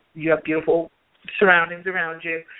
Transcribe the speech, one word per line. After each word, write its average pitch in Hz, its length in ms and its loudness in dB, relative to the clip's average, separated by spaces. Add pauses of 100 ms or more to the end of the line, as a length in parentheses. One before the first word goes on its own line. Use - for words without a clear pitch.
(140)
you 160 160 -2
have 156 140 2
beautiful 156 460 -2 (480)
surroundings 175 480 4
around 165 380 -6
you. 165 180 -6 (180)